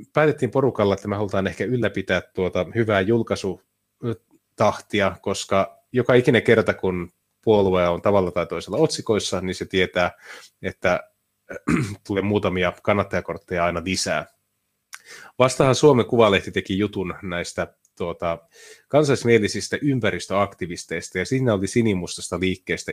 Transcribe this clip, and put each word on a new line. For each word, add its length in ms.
päätettiin 380
porukalla, 420
että 140
me 80
halutaan 320
ehkä 160
ylläpitää 580
tuota 440
hyvää 260
julkaisutahtia, 2250
koska 580
joka 220
ikinen 300
kerta, 300
kun 380
puolue 440
on 140
tavalla 300
tai 160
toisella 300
otsikoissa, 640
niin 140
se 100
tietää, 460
että 380
<clears throat> 580
tulee 160
muutamia 500
kannattajakortteja 840
aina 200
lisää. 400
Vastahan 360
Suomen 300
Kuvalehti 460
teki 260
jutun 440
näistä, 520
tuota, 400
kansallismielisistä 920
ympäristöaktivisteista, 1400
ja 80
siinä 280
oli 140
sinimustasta 720
liikkeestä 540